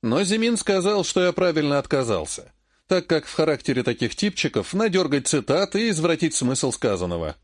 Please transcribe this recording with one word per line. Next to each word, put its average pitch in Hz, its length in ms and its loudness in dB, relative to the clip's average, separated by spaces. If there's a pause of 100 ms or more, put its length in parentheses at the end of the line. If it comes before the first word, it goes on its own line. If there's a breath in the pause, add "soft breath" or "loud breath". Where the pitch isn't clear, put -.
Но 123 220 2
Зимин 220 340 0
сказал, 196 460 0
что 185 200 0
я 180 100 2
правильно 151 460 2
отказался, 117 760 -2 (340)
так 180 200 0
как 160 180 2
в - 80 -14
характере 143 500 0
таких 117 320 -2
типчиков - 580 -2
надергать 180 540 0
цитаты 190 600 0
и - 20 2
извратить 160 460 0
смысл 131 360 0
сказанного. 87 720 -2